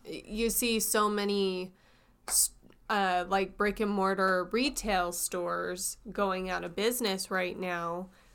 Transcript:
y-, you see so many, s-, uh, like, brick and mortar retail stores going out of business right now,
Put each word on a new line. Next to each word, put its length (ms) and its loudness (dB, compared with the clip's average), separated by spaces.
y-, 220 -10
you 240 0
see 300 2
so 280 2
many, 640 0
s-, 240 2
uh, 380 2
like, 280 2
brick 220 2
and 140 0
mortar 580 2
retail 600 0
stores 840 -4
going 400 -2
out 140 -4
of 100 -8
business 560 0
right 260 -2
now, 520 -4